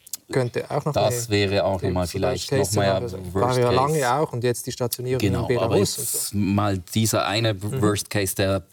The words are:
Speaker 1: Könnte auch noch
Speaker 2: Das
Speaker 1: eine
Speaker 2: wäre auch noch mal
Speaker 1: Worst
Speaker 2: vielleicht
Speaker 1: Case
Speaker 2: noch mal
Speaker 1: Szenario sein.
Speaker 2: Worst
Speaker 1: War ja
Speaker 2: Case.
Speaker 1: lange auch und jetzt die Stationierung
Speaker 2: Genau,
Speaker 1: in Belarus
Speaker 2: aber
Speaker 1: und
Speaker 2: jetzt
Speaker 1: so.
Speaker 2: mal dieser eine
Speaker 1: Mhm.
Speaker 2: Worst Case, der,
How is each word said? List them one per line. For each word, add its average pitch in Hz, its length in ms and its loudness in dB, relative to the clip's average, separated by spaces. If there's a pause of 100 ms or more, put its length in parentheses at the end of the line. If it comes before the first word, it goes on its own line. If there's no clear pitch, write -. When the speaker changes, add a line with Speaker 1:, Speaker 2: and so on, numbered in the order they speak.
(300)
Speaker 1:
Könnte 123 400 -2
auch 143 140 -4
noch 151 80 -2
Speaker 2:
Das 117 360 0
Speaker 1:
eine - 20 -
Speaker 2:
wäre 101 340 2
auch 95 180 0
noch 95 80 0
mal 90 100 0
Speaker 1:
Worst 87 120 -2
Speaker 2:
vielleicht 90 380 -2
Speaker 1:
Case 135 260 2
Speaker 2:
noch 101 80 2
mal 95 160 2
Speaker 1:
Szenario 95 80 -4
sein. 92 260 -10
Speaker 2:
Worst - 0 - (120)
Speaker 1:
War 127 120 2
ja 123 60 4
Speaker 2:
Case. 123 120 4
Speaker 1:
lange 135 380 2
auch 156 180 0
und 120 120 -2
jetzt 120 220 0
die 127 60 -6
Stationierung 127 480 -4
Speaker 2:
Genau, 95 220 2
Speaker 1:
in - 60 -2
Belarus 120 160 0
Speaker 2:
aber 92 100 2
Speaker 1:
und 180 60 4
Speaker 2:
jetzt - 500 -2
Speaker 1:
so. 101 60 -6
Speaker 2:
mal 101 420 2
dieser 107 480 0
eine 110 280 0
Speaker 1:
Mhm. 98 260 -4
Speaker 2:
Worst 104 300 0
Case, 98 240 -2
der, 98 380 0